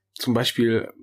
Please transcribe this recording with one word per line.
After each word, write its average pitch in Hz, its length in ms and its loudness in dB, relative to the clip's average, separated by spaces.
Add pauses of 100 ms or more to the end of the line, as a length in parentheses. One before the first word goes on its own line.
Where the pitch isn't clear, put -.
(180)
zum 127 160 -2
Beispiel 117 580 0 (120)